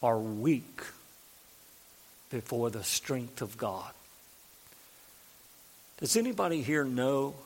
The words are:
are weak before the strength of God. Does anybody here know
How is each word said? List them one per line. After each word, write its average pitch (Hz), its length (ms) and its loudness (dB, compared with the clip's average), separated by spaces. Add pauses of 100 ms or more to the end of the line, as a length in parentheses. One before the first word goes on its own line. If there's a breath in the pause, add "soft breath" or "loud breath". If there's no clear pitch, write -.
are 117 160 6
weak 113 600 0 (1500)
before 117 400 -2
the 107 140 -6
strength - 580 -4
of 107 160 -8
God. 95 340 -4 (2000 loud breath)
Does - 160 2
anybody 196 460 2
here 143 240 2
know 135 500 2 (100)